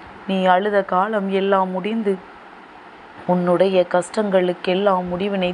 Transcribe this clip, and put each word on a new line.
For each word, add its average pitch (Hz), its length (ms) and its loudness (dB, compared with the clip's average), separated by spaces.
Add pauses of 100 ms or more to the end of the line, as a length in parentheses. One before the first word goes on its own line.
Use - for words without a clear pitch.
(280)
நீ 190 180 0
அழுத 196 380 4
காலம் 196 460 -2
எல்லாம் 190 400 2
முடிந்து, 196 440 -2 (1120)
உன்னுடைய 180 640 2
கஷ்டங்களுக்கெல்லாம் 185 1120 0
முடிவினை 180 500 -2